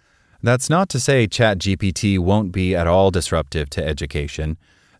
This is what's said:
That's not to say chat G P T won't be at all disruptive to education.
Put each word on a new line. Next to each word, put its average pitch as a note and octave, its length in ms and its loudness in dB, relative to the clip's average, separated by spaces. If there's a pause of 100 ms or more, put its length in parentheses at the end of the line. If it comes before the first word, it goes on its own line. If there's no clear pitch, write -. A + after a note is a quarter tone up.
(420)
That's B2 260 0
not F3+ 220 0
to B2+ 100 -4
say B2 280 2
chat G#2+ 320 2
G G2 180 -2
P F#2+ 140 -2
T G2 260 0
won't F#2+ 340 0
be F#2 240 0
at E2+ 120 0
all F#2+ 240 4
disruptive D#2+ 580 -2
to D#2 160 -6
education. D#2 720 -6 (420)